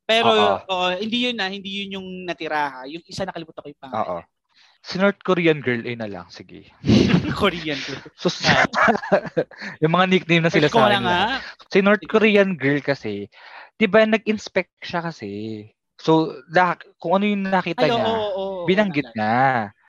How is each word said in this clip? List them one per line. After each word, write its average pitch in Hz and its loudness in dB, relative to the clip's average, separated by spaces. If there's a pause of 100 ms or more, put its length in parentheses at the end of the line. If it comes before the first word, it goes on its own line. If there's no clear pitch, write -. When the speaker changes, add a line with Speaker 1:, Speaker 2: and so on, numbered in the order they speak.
Speaker 1:
Pero, 226 2
Speaker 2:
Oo. 208 4 (100)
Speaker 1:
oo, 180 -2
hindi 220 -4
yun 247 0
na. 202 -6
Hindi 196 -10
yun 196 -10
yung 190 -12 (160)
natira 160 -6
ha. 131 -10
Yung 151 -14
isa - -10
nakalimutan 170 -12
ko 147 -18
yung 147 -20
pangalan. 131 -8
Speaker 2:
Oo. 87 -6 (640)
Si - -8
North 196 0
Korean 165 2
girl, 120 -2
eh 120 -8
na 110 -8
lang. 87 -12
Sige. - -20
Speaker 1:
<laughs> - 4
Korean 160 -2
girl. 135 -10 (100)
Speaker 2:
So, - -6 (160)
Speaker 1:
Ah. - 4 (560)
Speaker 2:
<laughs> - -8
yung 160 2
mga 180 4
nickname 170 4
na 165 2
sila 151 4
Speaker 1:
Search - -2
ko 226 6
Speaker 2:
sa 208 6
Speaker 1:
lang, 196 0
Speaker 2:
akin. 180 2 (180)
Speaker 1:
ha? 262 -6 (260)
Speaker 2:
Si - 0
North 202 4
Korean 202 4
girl 139 0
kasi, 107 -6 (420)
di 220 2
ba, 214 6
nag-inspect 214 -2
siya - -6
kasi. 151 -10 (640)
So, 160 2 (140)
la-, 175 2 (240)
kung 175 -2
ano 196 2
yung 202 -2
nakita 190 0
Speaker 1:
Ay, - 2
oo, 233 2
Speaker 2:
niya, 220 0
Speaker 1:
oo, 220 -2
oo, 190 -6
Speaker 2:
binanggit 180 0
Speaker 1:
oo, - -20
naalala. 113 0
Speaker 2:
niya. - -20